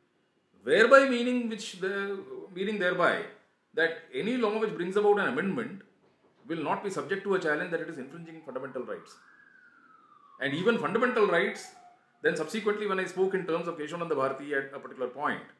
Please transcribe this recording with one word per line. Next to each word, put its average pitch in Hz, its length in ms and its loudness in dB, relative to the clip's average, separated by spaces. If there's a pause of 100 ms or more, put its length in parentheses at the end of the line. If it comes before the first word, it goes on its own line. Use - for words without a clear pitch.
(640)
whereby 240 460 8
meaning 240 400 0
which 202 320 -8
the, 196 400 -4 (340)
meaning 196 240 -2
thereby 170 440 2 (520)
that 165 240 2 (140)
any 180 240 -2
law 220 220 0
which 214 160 0
brings 180 220 -4
about 208 240 6
an 175 80 2
amendment 131 540 -2 (680)
will 160 160 -4
not 175 180 0
be 202 80 -4
subject 190 320 -4
to 196 120 2
a 185 40 2
challenge 165 320 0
that 165 100 -2
it 160 100 -8
is 151 80 -10
infringing 165 460 -14
fundamental 127 380 -6
rights. 104 320 -10 (1300)
And 139 140 -2
even 196 240 2
fundamental 226 480 2
rights, 170 420 0 (540)
then 160 120 2
subsequently 208 520 -2
when 190 120 0
I 185 60 0
spoke 190 300 0
in 175 120 -2
terms 165 220 -2
of 165 80 -6
Keshavananda 156 400 -4
Bharati 143 380 -2
at 135 200 -2
a 139 40 -12
particular 127 300 -6
point 127 340 -4 (180)